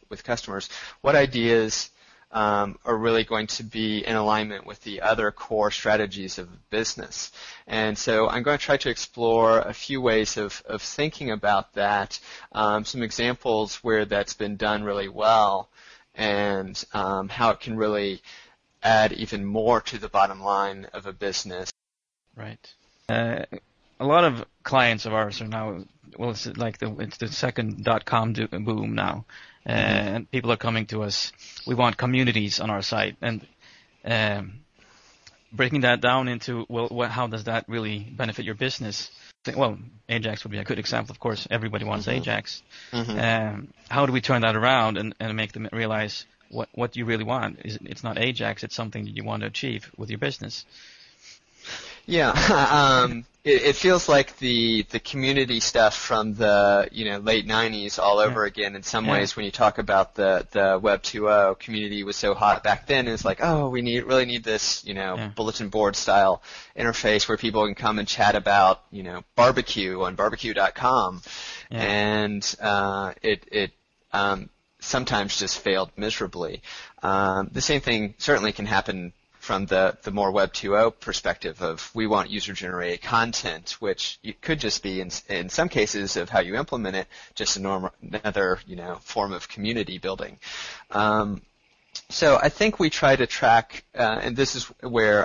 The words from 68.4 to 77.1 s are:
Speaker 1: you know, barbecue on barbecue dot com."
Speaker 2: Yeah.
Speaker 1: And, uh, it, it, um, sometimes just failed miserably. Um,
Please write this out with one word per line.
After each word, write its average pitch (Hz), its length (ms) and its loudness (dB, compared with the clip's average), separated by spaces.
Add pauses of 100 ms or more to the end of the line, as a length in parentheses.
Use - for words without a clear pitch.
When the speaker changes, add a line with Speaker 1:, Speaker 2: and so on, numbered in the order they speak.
Speaker 1:
you 101 120 -12
know, 90 200 -12 (140)
barbecue 113 640 2
on 92 140 -2
barbecue 110 380 -2
dot 98 200 2
com." 110 480 2 (480)
Speaker 2:
Yeah. 117 120 -4
Speaker 1:
And, 104 760 0
uh, 98 520 0 (100)
it, 107 300 -2
it, 101 200 -2 (400)
um, 98 360 -2 (320)
sometimes 120 580 -2
just - 220 -4
failed 95 360 0
miserably. 95 640 -6 (400)
Um, 98 500 2